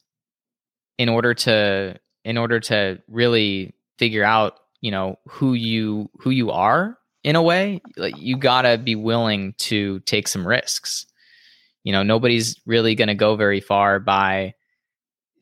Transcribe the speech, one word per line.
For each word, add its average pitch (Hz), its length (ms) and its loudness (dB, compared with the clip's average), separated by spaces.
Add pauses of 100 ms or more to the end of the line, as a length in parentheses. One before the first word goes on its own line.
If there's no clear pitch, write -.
(960)
in 120 120 2
order 117 240 2
to, 101 640 0 (240)
in 117 140 -4
order 117 220 0
to 101 480 -2
really 110 640 0 (240)
figure 110 260 0
out, 107 360 2 (220)
you 110 100 -4
know, 95 260 -4 (100)
who 131 260 -2
you, 110 560 -2 (100)
who 131 100 -4
you 127 220 0
are 151 460 2 (260)
in 147 120 2
a 165 60 4
way, 180 400 0 (160)
like, - 200 -6
you 123 200 -4
gotta 127 400 4
be 117 180 -2
willing 107 640 -2
to 101 440 -2
take - 260 -2
some 90 200 -4
risks. - 580 -4 (800)
You 98 100 -4
know, 98 100 2
nobody's 113 600 0
really 113 300 2
gonna 107 200 0
go 107 200 2
very 101 260 2
far 98 380 2
by 98 540 0 (880)